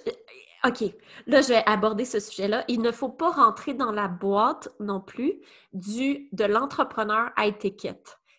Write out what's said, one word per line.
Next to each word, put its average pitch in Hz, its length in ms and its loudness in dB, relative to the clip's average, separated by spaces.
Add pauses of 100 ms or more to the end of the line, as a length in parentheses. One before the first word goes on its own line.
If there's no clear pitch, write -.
(680)
OK. 226 240 -2 (340)
Là, 262 160 6
je 269 60 0
vais 233 180 6
aborder 214 380 2
ce 226 160 -4
sujet-là. 208 480 -2
Il 240 120 0
ne 233 120 2
faut 254 160 -4
pas 330 220 0
rentrer 254 440 2
dans 233 180 -2
la 208 160 -2
boîte 196 600 0 (100)
non 196 220 -4
plus 254 340 -4 (380)
du, 240 600 -4
de 202 120 0
l'entrepreneur 220 920 -2
à 214 100 2
étiquette. 202 720 -6 (200)